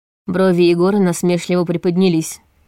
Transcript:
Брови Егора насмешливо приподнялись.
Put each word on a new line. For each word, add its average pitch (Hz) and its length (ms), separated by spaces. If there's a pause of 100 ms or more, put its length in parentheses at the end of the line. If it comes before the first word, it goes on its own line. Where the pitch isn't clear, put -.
(260)
Брови 180 380
Егора 175 340
насмешливо 180 680
приподнялись. 175 760 (260)